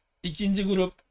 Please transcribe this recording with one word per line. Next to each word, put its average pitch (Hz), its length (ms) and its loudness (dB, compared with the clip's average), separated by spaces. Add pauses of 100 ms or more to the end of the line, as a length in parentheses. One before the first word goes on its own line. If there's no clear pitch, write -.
(220)
İkinci 196 420 -2
grup 185 300 0 (160)